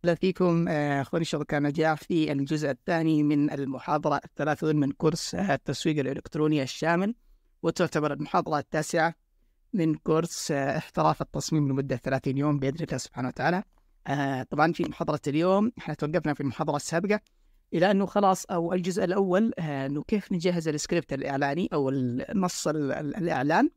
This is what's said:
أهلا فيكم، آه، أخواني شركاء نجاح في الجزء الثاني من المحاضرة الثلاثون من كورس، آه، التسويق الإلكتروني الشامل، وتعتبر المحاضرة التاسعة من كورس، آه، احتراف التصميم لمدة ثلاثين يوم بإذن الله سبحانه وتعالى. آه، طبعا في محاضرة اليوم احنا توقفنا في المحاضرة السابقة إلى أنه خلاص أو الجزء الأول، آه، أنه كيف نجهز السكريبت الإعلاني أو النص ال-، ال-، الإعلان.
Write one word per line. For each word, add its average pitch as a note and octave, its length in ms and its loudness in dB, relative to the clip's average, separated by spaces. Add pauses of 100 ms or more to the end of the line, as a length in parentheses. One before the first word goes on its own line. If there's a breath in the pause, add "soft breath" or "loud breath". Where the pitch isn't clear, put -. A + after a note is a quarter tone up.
أهلا E3+ 100 4
فيكم، F3 540 2
آه، D3 320 0
أخواني E3 240 -2
شركاء D3 360 -2
نجاح D3+ 380 2
في D#3 340 0
الجزء C#3+ 380 -2
الثاني D#3+ 520 2
من D3 280 2
المحاضرة C#3+ 720 -2
الثلاثون D3+ 520 -2
من C#3+ 160 2
كورس، - 420 0
آه، F3+ 200 0
التسويق D3+ 440 -2
الإلكتروني D3 640 0
الشامل، E3+ 520 0 (480)
وتعتبر D#3 500 0
المحاضرة D3+ 460 -2
التاسعة D#3+ 560 0 (580)
من D#3+ 220 2
كورس، D#3+ 560 -2
آه، C#3 260 -2
احتراف D#3 460 0
التصميم D3 460 -2
لمدة C3+ 280 -2
ثلاثين C3 420 -2
يوم C#3+ 200 0
بإذن C#3 260 -4
الله D3 120 -6
سبحانه B2+ 320 -8
وتعالى. E3+ 340 -2 (440)
آه، C#3 360 -2
طبعا D3+ 300 2
في E3 120 -2
محاضرة - 420 -4
اليوم F#3 520 2
احنا - 160 -8
توقفنا D#3 400 -2
في - 60 -8
المحاضرة C#3+ 360 -2
السابقة F#3 440 0 (540)
إلى F3 160 6
أنه G3 160 4
خلاص F#3+ 440 2
أو E3+ 220 0
الجزء F#3 320 0
الأول، G3 540 2
آه، C#3+ 280 -4
أنه C#3+ 160 -4
كيف G#3 300 -2
نجهز F3 360 0
السكريبت D3+ 440 -2
الإعلاني C#3 600 -2
أو C#3+ 160 0
النص C3+ 800 -2
ال-، D3 240 0
ال-، C#3+ 240 -6
الإعلان. E3 600 2